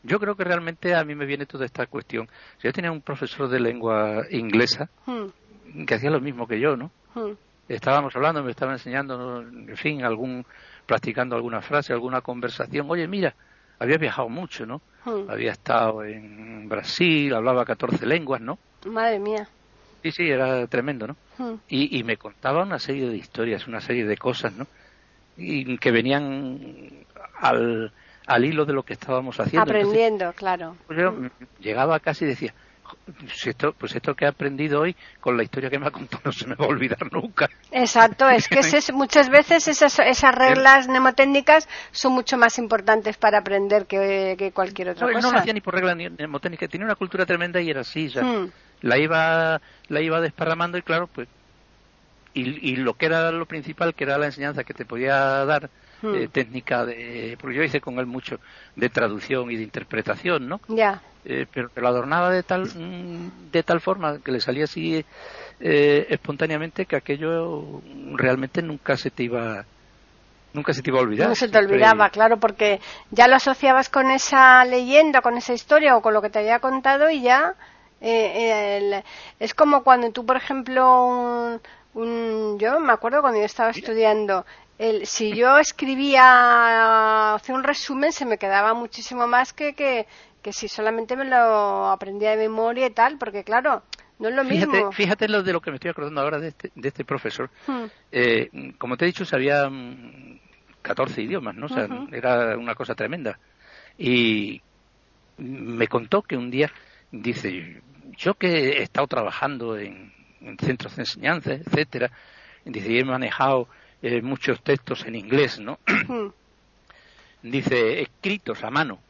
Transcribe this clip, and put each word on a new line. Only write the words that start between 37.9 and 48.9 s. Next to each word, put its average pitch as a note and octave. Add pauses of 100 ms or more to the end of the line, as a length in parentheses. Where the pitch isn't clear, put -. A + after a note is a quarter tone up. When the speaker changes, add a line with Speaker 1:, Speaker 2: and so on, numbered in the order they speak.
Speaker 2:
es A#3+
que C4+
Speaker 1:
<laughs> C#4+
Speaker 2:
es, D4
muchas C#4
veces D4
esas, D4
esas C4
Speaker 1:
El B3
Speaker 2:
reglas C4
mnemotécnicas C4+ (220)
son C4
mucho B3+
más A#3
importantes A3
para G#3
aprender G3+
que, G3
que F#3+
cualquier F#3+
otra F3+
Speaker 1:
No, B3
él A3+
Speaker 2:
cosa. A#3+
Speaker 1:
no B3
lo A3+
hacía F#3+
ni G#3
por F3+
regla F#3
ni E3+
mnemotécnica, D#3
tenía F3+
una G#3+
cultura F#3
tremenda F3
y E3+
era C#3
así, D#3
o B2+
sea, B2+
Speaker 2:
Hmm. G#3+ (300)
Speaker 1:
la A#2+